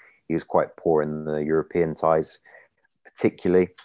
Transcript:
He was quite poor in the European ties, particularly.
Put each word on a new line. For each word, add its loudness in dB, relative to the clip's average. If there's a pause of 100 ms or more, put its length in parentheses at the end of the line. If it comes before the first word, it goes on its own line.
(260)
He -4
was -4
quite -2
poor 0
in -6
the -4
European -2
ties, 0 (640)
particularly. 0 (140)